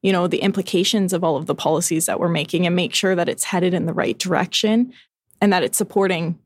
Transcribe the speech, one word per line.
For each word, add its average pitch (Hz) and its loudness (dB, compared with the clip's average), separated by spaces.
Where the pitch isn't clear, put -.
you 196 2
know, 180 2
the - 0
implications 196 0
of 175 -2
all 160 2
of 151 -4
the 147 -2
policies 160 0
that - -2
we're 175 0
making 170 0
and 175 2
make 180 -2
sure 190 2
that 170 0
it's - -4
headed 180 0
in 170 -2
the 165 -4
right - -2
direction 214 0
and 202 4
that 180 2
it's - -2
supporting 175 0